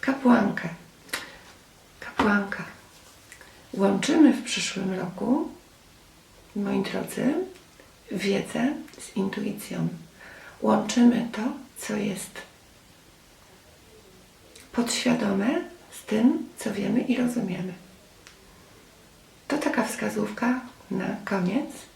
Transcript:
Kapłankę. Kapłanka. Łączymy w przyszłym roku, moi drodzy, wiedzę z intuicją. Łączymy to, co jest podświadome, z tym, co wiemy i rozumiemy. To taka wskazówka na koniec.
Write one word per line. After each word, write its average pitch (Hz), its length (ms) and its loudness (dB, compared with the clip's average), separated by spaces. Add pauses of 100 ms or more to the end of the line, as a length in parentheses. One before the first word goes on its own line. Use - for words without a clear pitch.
Kapłankę. 226 680 4 (1300)
Kapłanka. 202 640 0 (1080)
Łączymy 233 600 6
w - 100 -2
przyszłym 190 500 -4
roku, 202 560 0 (1040)
moi 202 280 0
drodzy, 214 500 -2 (760)
wiedzę 202 640 0 (260)
z - 180 -10
intuicją. 190 680 -4 (760)
Łączymy 214 720 4
to, 208 100 -6 (360)
co - 180 -6
jest 202 360 -4 (2500)
podświadome, 240 920 0 (400)
z - 40 -20
tym, 233 420 4 (100)
co 208 160 -4
wiemy 202 280 0
i 254 160 0
rozumiemy. 190 560 -2 (1700)
To 294 100 -2
taka 247 260 0
wskazówka 220 760 -2 (320)
na 190 240 -4 (100)
koniec. 196 440 0 (260)